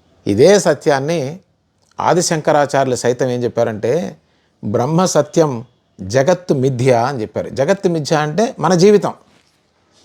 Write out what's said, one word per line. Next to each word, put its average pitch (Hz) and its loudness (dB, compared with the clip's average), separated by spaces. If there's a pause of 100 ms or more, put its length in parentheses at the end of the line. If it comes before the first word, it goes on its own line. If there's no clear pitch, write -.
(280)
ఇదే 165 4
సత్యాన్ని 151 -2 (600)
ఆదిశంకరాచార్యులు 147 0
సైతం 127 -2
ఏం 123 -4
చెప్పారంటే, 120 -4 (460)
"బ్రహ్మ 127 0
సత్యం, 147 0 (360)
జగత్తు 135 0
మిథ్య" 127 0
అని 120 0
చెప్పారు. - -6
జగత్తు 165 -2
మిథ్య 160 -2
అంటే 156 -2
మన 175 2
జీవితం. 180 4 (920)